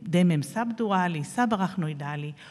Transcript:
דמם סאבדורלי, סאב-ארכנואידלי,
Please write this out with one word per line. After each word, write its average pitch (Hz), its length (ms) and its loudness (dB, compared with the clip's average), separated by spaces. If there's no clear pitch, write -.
דמם 170 400 4
סאבדורלי, 196 800 -2
סאב-ארכנואידלי, 156 1080 -2